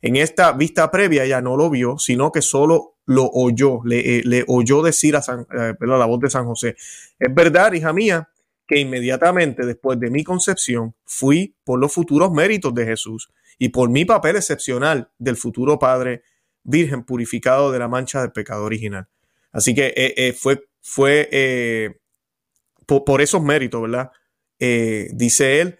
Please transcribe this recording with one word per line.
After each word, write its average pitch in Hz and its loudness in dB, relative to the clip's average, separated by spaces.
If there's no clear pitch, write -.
En 120 0
esta 156 4
vista 156 0
previa, 175 2
ella 131 0
no 127 -2
lo 156 4
vio, 127 0
sino 131 0
que 156 0
solo 147 2
lo 131 2
oyó, 123 2
le, 120 0
eh, 113 -2
le 123 2
oyó 127 4
decir 156 2
a 139 0
San, 123 -10
eh, 117 -4
perdón, 127 0
la 120 4
voz 120 0
de 135 0
San 127 -2
José: 117 -6
"Es 127 0
verdad, 170 4
hija 160 -2
mía, 180 0
que 143 2
inmediatamente 131 0
después 120 -4
de 120 -4
mi 147 -2
concepción 123 -4
fui 156 0
por 127 -2
los 143 0
futuros 170 2
méritos 165 0
de 117 -2
Jesús 110 -8
y 127 0
por 123 0
mi 139 2
papel 185 2
excepcional 143 -4
del 120 -2
futuro 131 -2
Padre 127 0
Virgen 139 0
purificado 127 0
de 127 -4
la 120 -4
mancha 127 -4
del 123 -6
pecado 107 -8
original". 107 -8
Así 117 0
que, 135 0
eh, 131 0
eh, 127 0
fue, 135 -2
fue, 147 2
eh, 120 -2
po-, 139 2
por 139 2
esos 151 2
méritos, 139 -2
¿verdad? 120 -6
Eh, 113 -2
dice 135 2
él 180 -4